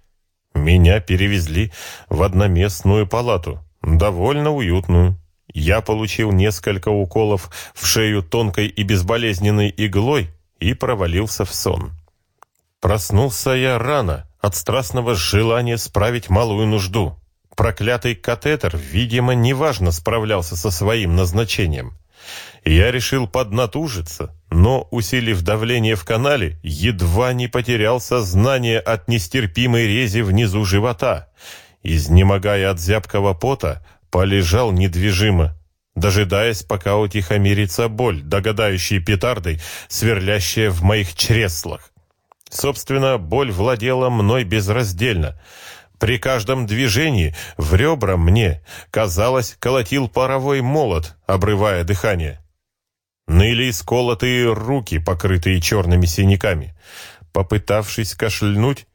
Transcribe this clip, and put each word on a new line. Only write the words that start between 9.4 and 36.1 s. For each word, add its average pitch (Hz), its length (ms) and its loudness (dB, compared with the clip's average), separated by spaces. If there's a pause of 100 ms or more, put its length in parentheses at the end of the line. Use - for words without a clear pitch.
иглой 107 540 0 (300)
и 123 160 -2
провалился 104 680 -2
в - 120 -8
сон. - 380 -4 (840)
Проснулся 107 720 0
я 131 300 2
рано 113 500 -2 (100)
от 101 160 -2
страстного 120 600 -2
желания 113 640 0
справить 117 500 -2
малую 107 380 2
нужду. 98 500 -2 (380)
Проклятый 117 580 -2
катетер, 117 640 -2
видимо, 120 560 0
неважно 123 580 2
справлялся 104 640 -2
со 104 140 -4
своим 101 460 0
назначением. 87 840 -2 (680)
Я 87 280 6
решил 127 360 0
поднатужиться, 113 1080 -4 (140)
но, 104 420 4
усилив 113 500 -2
давление 110 540 0
в 98 100 -6
канале, 113 580 0
едва 90 680 0
не 123 140 -2
потерял 117 520 0
сознание 117 800 0
от - 280 -4
нестерпимой 117 800 0
рези 110 340 0
внизу 104 440 2
живота. 104 640 -2 (540)
Изнемогая 95 880 2
от 92 100 -2
зябкого 101 540 -2
пота, 98 520 -4 (260)
полежал 98 600 2
недвижимо, 92 840 2 (380)
дожидаясь, 101 680 0